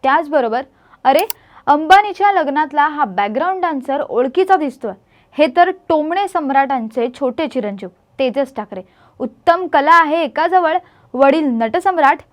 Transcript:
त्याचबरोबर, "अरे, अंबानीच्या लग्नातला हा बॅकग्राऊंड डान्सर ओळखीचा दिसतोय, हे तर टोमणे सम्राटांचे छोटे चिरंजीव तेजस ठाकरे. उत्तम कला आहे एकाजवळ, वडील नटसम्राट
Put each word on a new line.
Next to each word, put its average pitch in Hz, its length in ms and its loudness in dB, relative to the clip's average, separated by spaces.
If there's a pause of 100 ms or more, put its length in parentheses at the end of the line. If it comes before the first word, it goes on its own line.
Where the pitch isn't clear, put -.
त्याचबरोबर, 269 580 0 (420)
"अरे, 269 200 2 (440)
अंबानीच्या 381 640 4
लग्नातला 294 560 0
हा 294 180 -2
बॅकग्राऊंड 214 560 -4
डान्सर 285 400 -4
ओळखीचा 277 540 0
दिसतोय, 277 360 -6 (460)
हे 302 180 4
तर 359 160 4 (180)
टोमणे 339 380 -2
सम्राटांचे 269 800 -2 (120)
छोटे 277 280 -4
चिरंजीव 202 420 -8 (300)
तेजस 262 360 -4
ठाकरे. 202 260 -12 (380)
उत्तम 349 480 -2
कला 285 240 2
आहे 330 320 4
एकाजवळ, 330 540 0 (360)
वडील 277 300 2
नटसम्राट 285 760 0 (160)